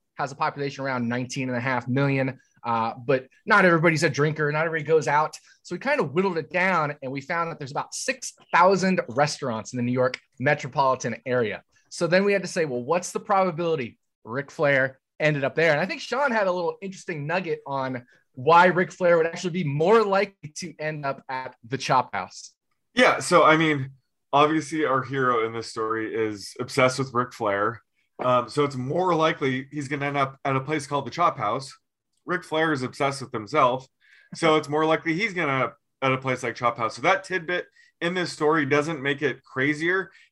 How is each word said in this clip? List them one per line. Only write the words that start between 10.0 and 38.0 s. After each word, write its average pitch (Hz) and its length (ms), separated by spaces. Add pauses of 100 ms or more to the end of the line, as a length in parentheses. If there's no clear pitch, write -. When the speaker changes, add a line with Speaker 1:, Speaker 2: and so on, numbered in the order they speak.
Speaker 1:
metropolitan 131 800 (100)
area. 117 380 (240)
So - 180
then 185 180
we 202 80
had 196 100
to 180 60
say, 175 160
"Well, 123 180
what's 165 280
the - 80
probability 170 800 (240)
Ric 135 300
Flair 135 480 (180)
ended 151 240
up 135 140
there?" 160 160
And 147 80
I 185 60
think 285 140
Sean 262 300
had 220 160
a 180 60
little 170 280
interesting 185 460
nugget 165 400
on 131 400 (280)
why 165 320
Ric 180 260
Flair 175 240
would 160 100
actually 175 240
be 175 140
more 165 400
likely 196 520
to 160 220
end 151 260
up 135 240
at 131 280 (100)
the 127 120
Chop 127 360
House. - 380 (400)
Speaker 2:
Yeah, 208 280
so, 156 240
I 156 120
mean, 151 340 (420)
obviously 151 520
our 131 180
hero 127 440
in 113 60
this 113 160
story 110 440
is 107 460
obsessed 127 400
with 135 160
Ric 123 180
Flair. 104 480 (440)
Um, 123 240
so 147 160
it's 135 100
more 160 400
likely 147 560
he's 147 160
gonna 143 200
end 143 100
up 139 280
at 135 120
a 135 40
place 143 240
called 123 220
the 113 60
Chop 165 260
House. 117 340 (540)
Ric 175 160
Flair 160 300
is 131 100
obsessed 135 400
with 117 80
himself. 123 560 (480)
So 156 220
it's 151 120
more 151 160
likely 160 300
he's 202 180
gonna 135 400 (300)
at 135 100
a 131 60
place 131 240
like 120 140
Chop 120 200
House. 113 200
So 117 60
that 190 200
tidbit 180 440 (340)